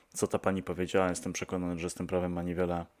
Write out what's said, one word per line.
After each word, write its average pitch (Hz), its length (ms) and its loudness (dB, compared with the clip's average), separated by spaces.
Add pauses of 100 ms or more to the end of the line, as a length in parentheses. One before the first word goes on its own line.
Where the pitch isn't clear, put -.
co - 180 0
ta 101 120 0
pani 95 240 2
powiedziała, 90 460 2
jestem 87 240 -2
przekonany, 87 460 -2
że 85 120 -2
z - 40 -8
tym 90 120 -4
prawem 90 260 2
ma 87 100 -2
niewiele 87 440 0 (140)